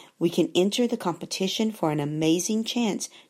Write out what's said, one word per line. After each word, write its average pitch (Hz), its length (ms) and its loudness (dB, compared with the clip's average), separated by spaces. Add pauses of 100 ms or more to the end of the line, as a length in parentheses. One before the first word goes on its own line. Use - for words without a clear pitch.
(200)
We 165 100 2
can 165 240 0
enter 202 320 4
the 233 100 0
competition 190 760 -2
for 170 180 -2
an 151 100 0
amazing 160 640 0
chance 226 440 -2 (200)